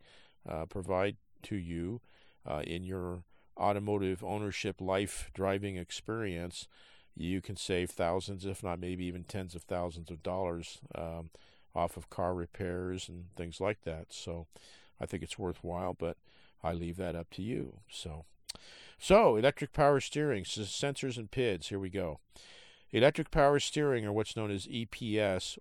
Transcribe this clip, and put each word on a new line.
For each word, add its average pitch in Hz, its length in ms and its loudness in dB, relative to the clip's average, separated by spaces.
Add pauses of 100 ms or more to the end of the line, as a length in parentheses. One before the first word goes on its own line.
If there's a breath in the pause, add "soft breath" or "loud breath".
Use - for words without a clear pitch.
(460 loud breath)
uh, 80 200 -4
provide 95 500 0 (260)
to - 120 -6
you, 87 460 -4 (440 soft breath)
uh, 73 220 -2
in 87 160 -4
your 90 400 -4 (340 soft breath)
automotive 101 680 2
ownership 101 560 -2
life 95 520 0
driving 98 440 0
experience, 90 920 -4 (480 loud breath)
you 90 260 0
can 95 140 -8
save 90 360 0
thousands, 92 540 0
if 95 200 -6
not 87 160 -2
maybe 90 240 -4
even 90 180 -4
tens 92 320 -6
of 87 80 -10
thousands 87 480 -4
of 82 140 -10
dollars, 87 560 -2 (160)
um, 82 340 -6 (440 loud breath)
off 85 220 0
of 85 140 -12
car 90 240 0
repairs 90 720 -4
and 87 180 -12 (100)
things 85 240 -6
like 104 220 0
that. 80 300 -6
So 85 340 -8 (540 loud breath)
I - 60 -4
think - 160 -4
it's - 160 -8
worthwhile, 90 560 -2
but 85 220 -2 (480 soft breath)
I 82 80 2
leave 85 240 -2
that 87 180 -2
up 85 200 -6
to 92 80 -6
you. - 460 -4
So, 80 360 -8 (760 loud breath)
so 190 380 8
electric 139 360 4
power 143 280 8
steering, 143 400 0
s-, - 180 -6
sensors 131 580 -2
and 110 140 -8
pids. 113 380 2
Here 101 100 -2
we 95 120 -4
go. 87 280 -2 (760 loud breath)
Electric 147 380 4
power 143 300 6
steering, 135 460 2
or 104 60 0
what's 107 240 0
known 107 140 0
as 98 180 -2
E 117 180 -2
P 107 340 0
S, 95 400 2